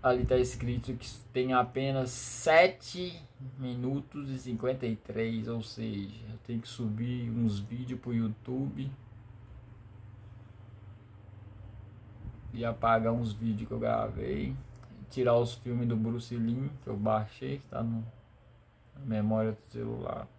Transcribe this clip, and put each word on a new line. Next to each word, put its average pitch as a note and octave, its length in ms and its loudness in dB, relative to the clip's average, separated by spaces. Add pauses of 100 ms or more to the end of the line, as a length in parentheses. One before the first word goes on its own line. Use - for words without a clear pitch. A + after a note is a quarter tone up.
Ali B2+ 240 6
tá B2+ 120 6
escrito B2 560 2
que - 160 -8 (240)
tem B2+ 180 2
apenas C3 600 2
sete F3 1080 4 (360)
minutos C3+ 720 -4
e C3 100 -4
cinquenta B2+ 460 -2
e A2+ 100 0
três, A2+ 540 -2
ou A#2 120 -2
seja, G#2+ 680 -6
eu A2+ 80 -10 (100)
tenho A#2 140 -2
que - 80 -10
subir A#2+ 600 -2
uns A2+ 300 2
vídeos B2 400 -6
pro B2 140 -4
YouTube C3 760 -2 (3750)
e A#2 100 -4
apagar A2+ 480 4
uns A#2 220 2
vídeos A2 340 0
que - 60 -4
eu A2+ 60 -2
gravei, A2+ 760 0 (540)
tirar B2 280 6
os A#2 180 2
filmes A#2+ 300 -2
do A#2 120 2
Bruce A#2 360 0
Lee A#2+ 380 0 (100)
que - 60 -10
eu A2 80 -2
baixei, A2 640 0
que C3+ 80 -12
tá - 180 -4
no, A2+ 220 -2 (920)
na C#3 100 -12
memória A2 460 2
do G#2+ 120 -8
celular. A#2 760 -6